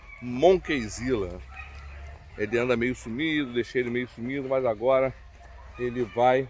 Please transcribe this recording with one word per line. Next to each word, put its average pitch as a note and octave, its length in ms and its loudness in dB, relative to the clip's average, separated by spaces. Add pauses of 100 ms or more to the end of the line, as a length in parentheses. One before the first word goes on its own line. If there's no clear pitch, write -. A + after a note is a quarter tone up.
(220)
Monkeyzilla. B2 1200 2 (960)
Ele G#2+ 180 -2
anda A#2+ 220 4
meio B2 160 2
sumido, C#3+ 580 -2
deixei A#2+ 300 0
ele A#2+ 80 0
meio B2 200 -2
sumido, C3 380 -6
mas C3 160 0
agora B2+ 480 2 (680)
ele B2 240 -2
vai B2+ 460 4